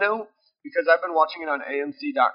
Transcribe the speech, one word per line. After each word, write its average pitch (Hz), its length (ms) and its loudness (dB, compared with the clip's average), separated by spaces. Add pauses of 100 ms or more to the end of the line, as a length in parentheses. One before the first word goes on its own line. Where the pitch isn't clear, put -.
note, 214 280 -2 (360)
because 165 280 -2
I've 165 100 4
been 175 120 -4
watching 160 280 2
it 160 60 -6
on 139 140 -2
A 139 200 -4
M 147 140 -8
C 147 160 -8
dot 131 220 2